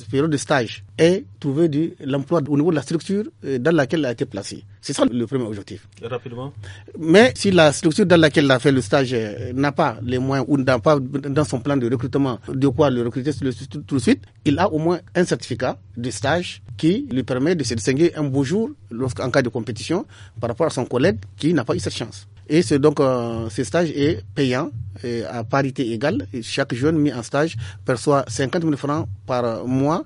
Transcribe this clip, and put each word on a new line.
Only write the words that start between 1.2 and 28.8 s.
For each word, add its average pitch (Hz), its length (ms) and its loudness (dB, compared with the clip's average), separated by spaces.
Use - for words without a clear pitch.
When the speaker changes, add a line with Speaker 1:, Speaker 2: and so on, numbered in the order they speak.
Speaker 1:
trouvé 156 300 2
du, 151 240 -2
l'emploi 143 420 0
au 143 120 0
niveau 151 120 4
de 165 60 2
la 135 60 0
structure, 190 420 -2
euh, - 120 -2
dans 151 160 2
laquelle 156 260 2
il 143 40 0
a 123 80 0
été 131 140 -4
placé. - 380 -10
C'est - 100 -6
ça 269 180 2
le 117 160 -2
premier 127 180 -4
objectif. 101 440 -12
Speaker 2:
Rapidement. 123 500 -10
Speaker 1:
Mais 196 360 6
si - 160 0
la 160 220 8
structure - 320 2
dans 175 160 6
laquelle 156 240 4
il 139 60 4
a 131 80 6
fait 143 140 4
le 127 100 2
stage, 131 320 2
euh, 117 400 -4
n'a 139 180 0
pas 139 300 0
les 123 160 -2
moyens 135 320 0
ou 143 80 4
n'a 131 200 2
pas 147 220 4
dans 139 440 -2
son 131 160 -4
plan 143 180 0
de 117 120 0
recrutement 131 560 0
de 139 220 0
quoi 139 220 4
le 123 120 0
recruter 123 300 -4
tout 139 640 -6
de 135 40 0
suite, 220 240 2
il 147 140 2
a 185 120 0
au 160 80 -2
moins 165 220 0
un 180 100 2
certificat 131 540 -4
de 120 140 -6
stage 165 520 -4
qui 208 340 2
lui 127 120 -2
permet 135 320 0
de 147 100 -2
se 117 80 -4
distinguer 139 440 2
un 151 80 -2
beau 139 200 0
jour 208 240 0
lorsqu'en 120 400 -4
cas 139 100 4
de 123 80 0
compétition 123 560 -4
par 120 120 -4
rapport 160 160 0
à 147 40 0
son 131 140 -2
collègue 147 320 2
qui 160 160 0
n'a 143 100 2
pas - 100 -2
eu - 40 -2
cette - 180 -4
chance. - 320 -10
Et 160 140 4
c'est 147 160 2
donc, 147 220 4
euh, 117 500 0
ce 135 140 -4
stage 165 260 0
est 139 320 0
payant, 139 340 0
euh, 117 240 -4
à 117 140 -6
parité 135 480 0
égale. 120 420 -2
Et 123 100 -8
chaque 135 320 -4
jeune 147 220 2
mis 147 160 2
en 117 120 -8
stage 151 320 -2
perçoit 135 440 2
cinquante 147 340 -2
mille 156 140 2
francs 147 320 -4